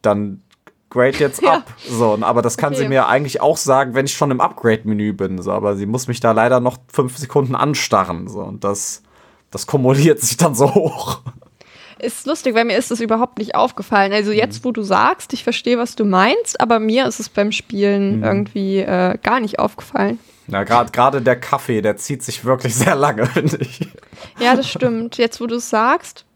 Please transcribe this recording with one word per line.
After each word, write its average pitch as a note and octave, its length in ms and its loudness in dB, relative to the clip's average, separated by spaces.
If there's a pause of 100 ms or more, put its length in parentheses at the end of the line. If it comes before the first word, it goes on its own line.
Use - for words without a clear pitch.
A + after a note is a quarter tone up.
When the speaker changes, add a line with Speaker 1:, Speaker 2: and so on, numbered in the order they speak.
Speaker 1:
dann G#2 400 0 (460)
grade B2+ 300 2
jetzt C#3 240 0
Speaker 2:
<laughs> - 20 2
Ja. - 140 6
Speaker 1:
ab. - 160 -10 (140)
So, A#2 260 2
und, G#2+ 80 -2
aber A#2 180 2
das A#2 160 -2
kann D3 180 -2
sie C3 80 -2
Speaker 2:
Okay. A#2+ 60 0
Speaker 1:
mir C3 200 4
eigentlich C#3 340 0
auch D3 160 2
sagen, C3 360 2
wenn C3+ 120 2
ich C3+ 100 -4
schon C#3+ 140 0
im B2+ 100 0
Upgrade-Menü G#2+ 720 -2
bin. F#2+ 300 -4
So. F#2+ 100 -4
Aber G2+ 240 0
sie G2+ 100 -4
muss B2+ 220 -4
mich B2 120 -6
da A2+ 120 2
leider A#2+ 280 4
noch B2 180 -2 (120)
fünf B2+ 280 -2
Sekunden C3+ 360 -2
anstarren. F#2+ 720 -2
So. G2 120 -12
Und G2 240 -10
das, - 380 -6 (480)
das - 160 -10
kumuliert C#3 540 4
sich - 180 -2
dann D#3+ 160 2
so B2+ 200 2
hoch. - 460 -2 (800)
Speaker 2:
Ist - 280 -8
lustig, C4+ 280 -2
weil A#3 120 4
mir G#3 100 0
ist A#3 140 -2
das A3+ 100 -4
überhaupt A3+ 380 -2
nicht G#3+ 160 -6
aufgefallen. G3+ 580 0
Also G#3 180 0
Speaker 1:
Mhm. G#3+ 60 0
Speaker 2:
jetzt, G#3+ 300 -2
wo B3+ 40 0
du A3+ 120 -6
sagst, G#3 500 2
ich C4 120 -8
verstehe, A#3+ 340 0
was A#3 180 -6
du A3 80 0
meinst, G#3 560 2
aber A#3 180 4
mir A3 280 2
ist A#3 140 -6
es A3 100 -10
beim G#3 220 0
Spielen G3+ 680 0
Speaker 1:
Mhm. - 60 -2
Speaker 2:
irgendwie, G3 560 0
äh, F3+ 420 0
gar A#3+ 180 2
nicht G#3+ 180 -4
aufgefallen. G#3 600 -2 (280)
Speaker 1:
Ja, G2+ 180 -2
grad, A#2+ 280 2
gerade C3 300 2
der B2 180 2
Kaffee, B2 400 -2
der G#3 160 0
zieht C#3+ 260 -8
sich - 220 -10
wirklich B2+ 300 0
sehr B2+ 220 2
lange, C3 300 0
<laughs> - 0 -
finde D3+ 360 0
ich. - 260 -8 (500)
Speaker 2:
Ja, B3 160 4
das C4 140 0
stimmt. A#3 480 -4
Jetzt, A#3 240 -2
wo A#3 60 -6
du A3+ 80 -4
es A#3+ 160 -6
sagst. A#3 640 -2